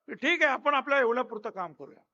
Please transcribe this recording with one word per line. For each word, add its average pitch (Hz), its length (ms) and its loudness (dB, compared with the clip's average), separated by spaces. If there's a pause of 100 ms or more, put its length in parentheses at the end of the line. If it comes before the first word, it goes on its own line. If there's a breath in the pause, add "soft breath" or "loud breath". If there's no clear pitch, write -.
की 285 80 -12
ठीक 320 280 2
आहे, 285 100 4
आपण 285 220 0
आपल्या 277 240 2
एवढ्या 240 260 2
पुरतं 220 260 -10
काम 175 220 -10
करूया. 147 300 -18 (120)